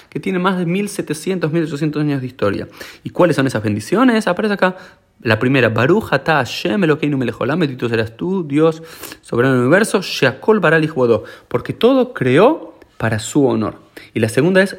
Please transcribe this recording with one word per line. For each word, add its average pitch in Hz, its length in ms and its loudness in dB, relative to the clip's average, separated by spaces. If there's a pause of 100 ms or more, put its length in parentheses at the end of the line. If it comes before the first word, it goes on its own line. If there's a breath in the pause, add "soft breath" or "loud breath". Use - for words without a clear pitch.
que - 140 -10
tiene 190 180 -4
más 185 180 0
de 180 80 -2
mil 190 220 -2
setecientos, 165 640 -6
mil 165 140 0
ochocientos 151 360 -4
años 143 200 -2
de 127 60 -8
historia. 101 420 -4 (340 loud breath)
¿Y - 60 -10
cuáles - 260 2
son 131 100 0
esas 120 160 -2
bendiciones? 196 640 0
Aparece 208 280 -2
acá 185 240 0 (460 loud breath)
la 113 160 2
primera, 127 300 2
Baruch 135 440 2
atah 151 320 0
Hashem - 380 -4
Elokeinu 147 340 0
melech 135 220 -2
haolam, 143 200 -2
bendito 127 300 -2
serás 110 260 -2
tú, 175 320 -4
Dios, 156 360 0 (380 loud breath)
soberano 127 340 0
del 123 80 2
universo, 196 360 2
Sheakol 185 600 0
bara 160 180 4
likvodó, 127 460 2 (240 loud breath)
porque - 260 -6
todo 254 400 2
creó 185 640 2 (220)
para 113 180 -2
su 139 300 0
honor. 110 320 -2 (340 loud breath)
Y 113 60 -4
la 110 100 0
segunda 185 320 4
es, 190 180 -2